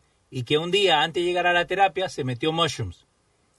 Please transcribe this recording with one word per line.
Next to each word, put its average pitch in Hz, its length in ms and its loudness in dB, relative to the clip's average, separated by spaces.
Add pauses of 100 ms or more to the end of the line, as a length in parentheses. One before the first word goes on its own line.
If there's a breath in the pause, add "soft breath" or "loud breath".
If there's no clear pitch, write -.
(300)
y 127 140 -8
que 147 140 2
un 170 120 -4
día 180 320 4
antes 170 200 -2
de 175 60 0
llegar 175 180 0
a 175 60 4
la 175 140 2
terapia 190 420 0
se - 160 -8
metió 127 280 -2
mushrooms. 143 540 -4 (520)